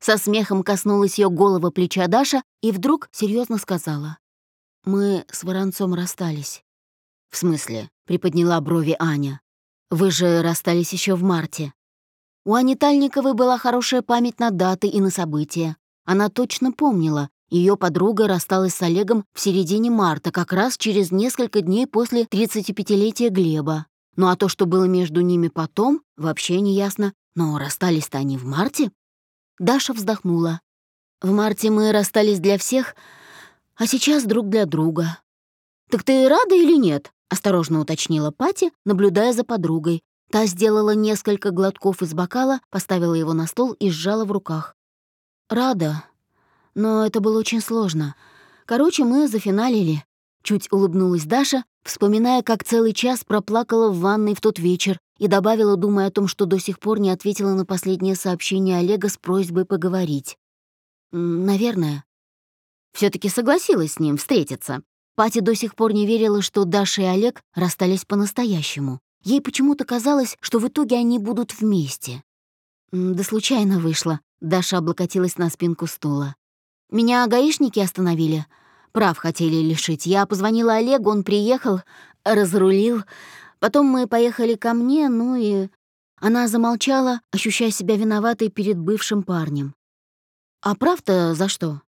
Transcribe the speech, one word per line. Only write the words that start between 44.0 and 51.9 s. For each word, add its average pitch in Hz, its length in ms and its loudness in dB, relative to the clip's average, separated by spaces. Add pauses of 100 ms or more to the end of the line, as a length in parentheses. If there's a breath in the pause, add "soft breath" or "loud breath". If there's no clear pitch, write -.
в 196 60 -6
руках. 165 440 -6 (720)
«Рада, 202 580 -2 (680)
но 214 320 0
это 214 140 -2
было 220 180 2
очень 220 240 -2
сложно. 165 540 -2 (500 soft breath)
Короче, 285 380 2
мы 262 240 2
зафиналили», — 208 760 0 (380)
чуть - 300 -4
улыбнулась 180 540 2
Даша, 240 400 0 (180)
вспоминая, 226 580 2